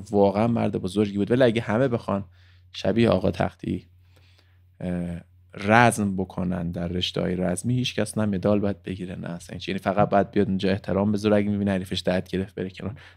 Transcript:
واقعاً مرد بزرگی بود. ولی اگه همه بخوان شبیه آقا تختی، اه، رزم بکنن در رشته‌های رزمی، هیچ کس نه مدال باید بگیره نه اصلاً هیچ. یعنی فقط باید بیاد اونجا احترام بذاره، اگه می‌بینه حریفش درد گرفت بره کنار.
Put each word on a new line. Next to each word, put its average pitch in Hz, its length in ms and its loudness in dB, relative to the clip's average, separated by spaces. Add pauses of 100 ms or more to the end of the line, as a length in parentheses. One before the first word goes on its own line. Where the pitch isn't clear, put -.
(100)
واقعاً 101 360 4
مرد 110 300 0
بزرگی 98 400 0
بود. 101 140 0
ولی 127 120 4
اگه 113 200 4
همه 117 260 0
بخوان 107 360 -2 (480)
شبیه 107 360 2
آقا 95 220 2
تختی، 92 580 -4 (920)
اه، 87 400 -6 (340)
رزم 104 600 4
بکنن 90 540 -4
در 87 180 -4
رشته‌های 90 480 -2
رزمی، 90 380 -2
هیچ 123 200 -2
کس 107 240 -4
نه 107 80 0
مدال 101 340 0
باید 101 220 -4
بگیره 95 340 -8
نه 87 120 -10
اصلاً - 260 -12
هیچ. - 140 -12
یعنی 95 100 -2
فقط 98 300 2
باید 98 220 2
بیاد 101 160 2
اونجا 95 240 0
احترام 101 420 0
بذاره، 104 240 2
اگه 104 140 2
می‌بینه 101 200 -2
حریفش 92 300 -4
درد 92 280 -2
گرفت 95 260 -6
بره 92 160 -8
کنار. - 240 -10 (220)